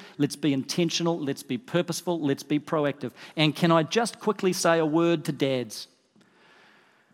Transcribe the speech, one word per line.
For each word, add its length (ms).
Let's 200
be 180
intentional. 640
Let's 240
be 160
purposeful. 640
Let's 220
be 160
proactive. 540
And 180
can 160
I 120
just 360
quickly 360
say 240
a 80
word 400
to 60
dads? 560